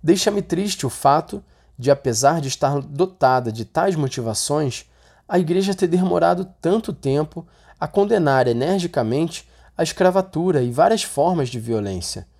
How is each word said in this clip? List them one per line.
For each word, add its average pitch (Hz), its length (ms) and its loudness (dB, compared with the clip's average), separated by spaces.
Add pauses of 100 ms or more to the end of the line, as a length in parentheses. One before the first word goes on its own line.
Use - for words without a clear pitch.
deixa-me 196 400 2
triste 190 420 -4
o 123 60 -2
fato 160 520 0 (360)
de, 123 100 -2
apesar 139 520 2
de 139 80 -6
estar 139 320 -2
dotada 135 720 0
de 113 120 -8
tais 180 300 0
motivações, 135 920 -4 (420)
a 180 100 0
Igreja 185 340 0
ter 185 140 -2
demorado 175 640 2 (120)
tanto 202 320 0
tempo 147 540 -4 (320)
a - 80 -6
condenar 165 640 2
energicamente 151 1000 -2 (300)
a 170 60 0
escravatura 185 760 0
e 120 100 -2
várias 190 320 2
formas 156 440 0
de 120 120 -8
violência. 101 680 -6 (140)